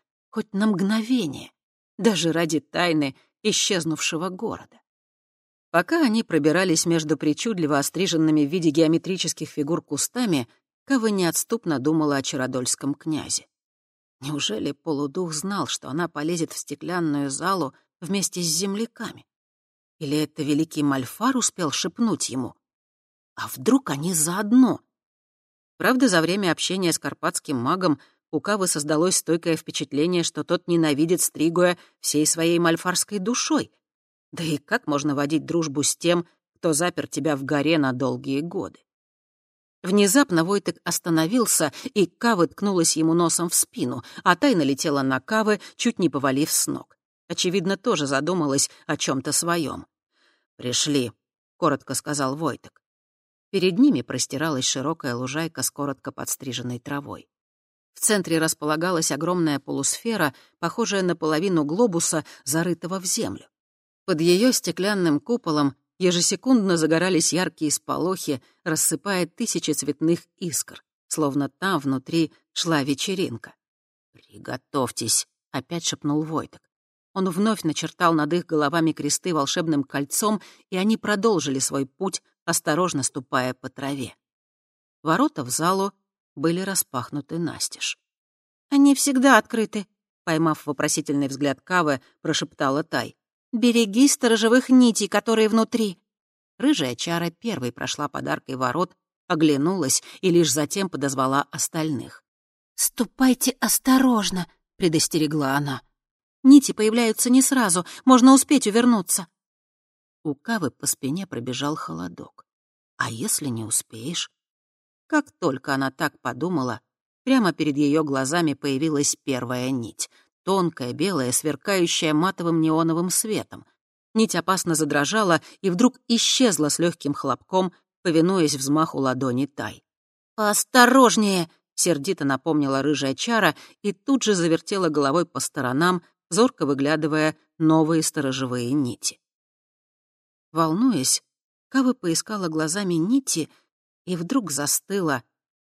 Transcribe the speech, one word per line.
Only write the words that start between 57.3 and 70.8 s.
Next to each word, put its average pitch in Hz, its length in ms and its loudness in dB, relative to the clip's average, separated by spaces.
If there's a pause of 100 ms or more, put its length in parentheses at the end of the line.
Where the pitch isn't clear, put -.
В - 60 -18
центре 170 380 0
располагалась 160 720 -2
огромная 160 480 0
полусфера, 147 760 -4 (240)
похожая 196 420 -2
на 175 140 0
половину 160 480 0
глобуса, 170 600 0 (180)
зарытого 165 560 -2
в 180 60 -10
землю. 143 420 -6 (580)
Под 160 160 0
её 185 300 4
стеклянным 180 680 0
куполом 151 560 0 (240)
ежесекундно 185 800 2
загорались 160 560 2
яркие 160 380 -2
сполохи, 143 720 -4 (220)
рассыпая 170 600 -2
тысячи 165 460 -4
цветных 160 560 -2 (100)
искр, - 460 -8 (240)